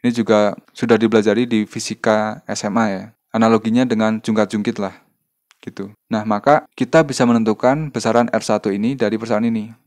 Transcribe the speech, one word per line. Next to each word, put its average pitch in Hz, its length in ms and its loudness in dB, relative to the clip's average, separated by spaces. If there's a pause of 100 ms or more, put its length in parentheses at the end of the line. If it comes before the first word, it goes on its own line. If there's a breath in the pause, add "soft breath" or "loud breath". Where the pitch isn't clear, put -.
Ini 123 80 4
juga 107 400 2 (240)
sudah 113 160 2
dipelajari 110 560 2
di 107 160 -2
fisika 107 800 -4
S 104 240 -6
M 110 80 -2
A 113 80 2
ya. 98 180 -6 (300)
Analoginya 113 480 2
dengan 110 400 -2
jungkat-jungkit 107 560 -2
lah, 98 160 -6 (720)
gitu. 98 240 -14 (160)
Nah, 110 160 -4
maka 113 560 0
kita 160 240 2
bisa 139 240 0
menentukan 120 640 0
besaran 113 400 0
R 110 160 -4
satu 107 240 -2
ini 104 240 -2
dari 110 240 -2
persamaan 113 320 -2
ini. 110 240 -6 (140)